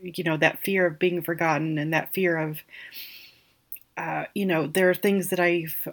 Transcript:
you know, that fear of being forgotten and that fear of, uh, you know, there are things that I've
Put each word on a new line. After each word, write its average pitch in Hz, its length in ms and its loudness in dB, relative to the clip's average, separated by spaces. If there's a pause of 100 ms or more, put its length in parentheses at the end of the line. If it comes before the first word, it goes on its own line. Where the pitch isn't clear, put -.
you 180 220 -8
know, 165 140 0
that 151 260 2
fear 190 220 2
of 156 120 0
being 180 240 2
forgotten 160 560 0
and 151 160 -2
that - 200 0
fear 175 240 2
of, 156 260 -4 (1300)
uh, 160 280 -4 (100)
you 202 100 0
know, 165 220 2
there 180 240 4
are - 20 4
things 196 360 2
that 180 100 -2
I've 175 540 0